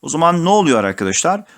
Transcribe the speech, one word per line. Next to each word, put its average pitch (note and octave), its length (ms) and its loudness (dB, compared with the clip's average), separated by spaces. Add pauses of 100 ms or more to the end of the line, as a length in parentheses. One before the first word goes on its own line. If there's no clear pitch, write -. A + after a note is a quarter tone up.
O - 60 -12
zaman E3+ 360 0
ne F3+ 40 0
oluyor D3+ 360 2
arkadaşlar? G2 600 -2 (140)